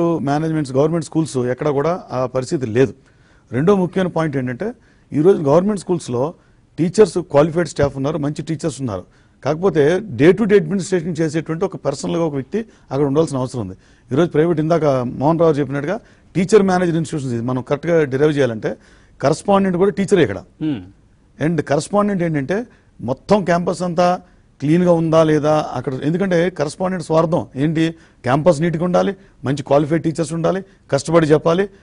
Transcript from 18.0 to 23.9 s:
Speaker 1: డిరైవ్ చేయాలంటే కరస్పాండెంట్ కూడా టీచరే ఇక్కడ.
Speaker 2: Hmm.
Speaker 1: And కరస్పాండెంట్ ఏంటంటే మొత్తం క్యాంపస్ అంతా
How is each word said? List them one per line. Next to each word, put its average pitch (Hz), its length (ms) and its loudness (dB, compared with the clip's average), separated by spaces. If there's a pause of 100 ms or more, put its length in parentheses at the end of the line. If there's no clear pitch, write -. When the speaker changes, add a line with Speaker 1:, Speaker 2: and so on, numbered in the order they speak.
Speaker 1:
డిరైవ్ 143 340 0
చేయాలంటే 127 380 -2 (460)
కరస్పాండెంట్ 190 560 2
కూడా 196 140 2
టీచరే 190 300 2
ఇక్కడ. 98 220 0 (180)
Speaker 2:
Hmm. 147 180 -4 (640)
Speaker 1:
And 160 160 0
కరస్పాండెంట్ 196 640 0
ఏంటంటే 165 420 -2 (360)
మొత్తం 180 440 0
క్యాంపస్ 175 360 0
అంతా 180 380 0 (400)